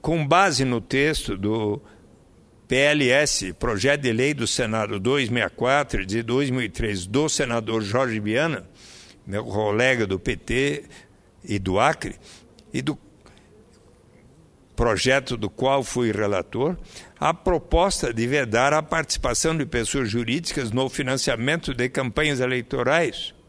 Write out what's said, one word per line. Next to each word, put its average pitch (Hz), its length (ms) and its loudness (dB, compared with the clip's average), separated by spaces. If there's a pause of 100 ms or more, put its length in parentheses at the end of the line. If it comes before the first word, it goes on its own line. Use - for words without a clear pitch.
com 156 240 0
base 151 400 4
no 123 160 0
texto 139 560 0
do 104 420 0 (880)
P - 100 0
L 143 320 4
S, 127 440 2
Projeto 120 480 0
de 127 100 0
Lei 127 220 2
do 131 140 -2
Senado 107 520 -2
dois 127 280 0
sessenta 117 180 0
e 90 60 -4
quatro, 127 540 0
de 107 180 -2
dois 131 260 0
mil 127 140 -2
e 107 60 -6
três, 101 360 -4
do 131 240 0
senador 113 540 -2
Jorge 110 360 -2
Viana, 107 480 -2 (600)
meu 101 160 -4
colega 110 640 2
do 95 100 -2
P 104 180 -4
T 139 480 -2 (600)
e 104 160 -4
do 95 200 0
Acre, 131 360 2 (580)
e 127 80 -2
do 143 160 -4 (1800)
projeto 123 600 2
do 104 140 -4
qual 135 320 2
fui 120 280 0
relator, 104 640 0 (440)
a 147 160 2
proposta 170 760 0
de 117 140 0
vedar 127 480 2
a 156 80 4
participação 156 760 -2
de 143 120 -2
pessoas 120 420 -2
jurídicas 120 640 -2
no 127 180 0
financiamento 135 840 -2
de 123 160 0
campanhas 135 520 -2
eleitorais. 127 960 -2 (120)